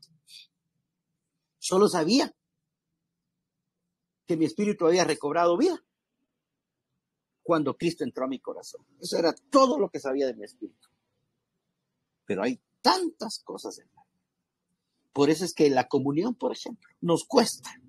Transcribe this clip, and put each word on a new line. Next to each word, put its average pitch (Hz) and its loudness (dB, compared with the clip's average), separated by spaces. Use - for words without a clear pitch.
Solo 196 2
sabía 190 0
que 175 0
mi 156 0
espíritu 208 -2
había 175 6
recobrado 165 0
vida 320 0
cuando 151 -2
Cristo 165 -4
entró 233 -6
a 269 -6
mi 269 -8
corazón. - -16
Eso 180 -6
era - 0
todo 262 4
lo - 0
que 151 -10
sabía 135 -2
de 120 -6
mi 107 -16
espíritu. - -20
Pero 196 -6
hay 247 -4
tantas 302 -2
cosas, 196 -14
hermano. - -20
Por 143 4
eso 160 2
es 165 -6
que 151 4
la 131 2
comunión, 147 -2
por 254 -4
ejemplo, - -14
nos 170 0
cuesta - 0